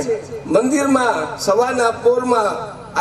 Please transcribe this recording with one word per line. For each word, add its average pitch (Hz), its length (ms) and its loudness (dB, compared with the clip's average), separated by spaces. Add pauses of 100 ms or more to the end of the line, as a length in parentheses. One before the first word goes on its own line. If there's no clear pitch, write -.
(460)
મંદિરમાં 262 760 2 (260)
સવારના 233 480 2 (100)
પોરમાં 240 480 2 (500)